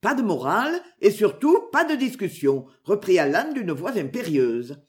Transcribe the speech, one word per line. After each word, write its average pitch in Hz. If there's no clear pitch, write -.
Pas 247
de 269
morale, 208
et 208
surtout 294
pas 302
de 311
discussion, 165
reprit 190
Alan 165
d'une 233
voix 180
impérieuse. 135